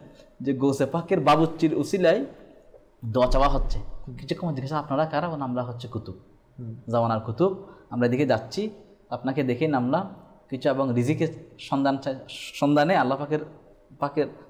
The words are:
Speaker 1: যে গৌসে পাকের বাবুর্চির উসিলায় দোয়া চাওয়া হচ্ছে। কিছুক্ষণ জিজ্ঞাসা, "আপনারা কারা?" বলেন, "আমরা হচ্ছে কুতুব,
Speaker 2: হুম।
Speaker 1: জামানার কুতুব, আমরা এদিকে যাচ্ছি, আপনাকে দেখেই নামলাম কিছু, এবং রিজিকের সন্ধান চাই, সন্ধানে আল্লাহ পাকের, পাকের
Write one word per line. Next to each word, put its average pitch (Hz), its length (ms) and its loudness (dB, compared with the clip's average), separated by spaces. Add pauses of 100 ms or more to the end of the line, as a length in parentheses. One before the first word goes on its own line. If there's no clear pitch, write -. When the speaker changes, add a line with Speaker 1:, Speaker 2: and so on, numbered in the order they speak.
(400)
Speaker 1:
যে 135 120 -2
গৌসে 135 340 2
পাকের 170 340 0
বাবুর্চির 156 540 4
উসিলায় 180 500 2 (800)
দোয়া 120 220 4
চাওয়া 135 220 6
হচ্ছে। 139 300 2 (400)
কিছুক্ষণ 160 360 -4
জিজ্ঞাসা, 135 240 -4
"আপনারা 147 280 0
কারা?" 156 220 -2
বলেন, 151 140 -6
"আমরা 123 200 -4
হচ্ছে 120 260 -8
কুতুব, 104 260 -8 (440)
Speaker 2:
হুম। 117 160 -10 (140)
Speaker 1:
জামানার 113 320 2
কুতুব, 175 440 0 (260)
আমরা 120 160 0
এদিকে 127 200 2
যাচ্ছি, 131 440 -2 (400)
আপনাকে 131 320 -4
দেখেই 127 260 0
নামলাম 143 460 0 (360)
কিছু, 131 180 -2
এবং 135 260 0
রিজিকের 156 340 2 (300)
সন্ধান 139 400 0
চাই, 135 160 -4 (140)
সন্ধানে 147 680 2
আল্লাহ 135 220 2
পাকের, 147 200 -2 (600)
পাকের - 280 -2 (240)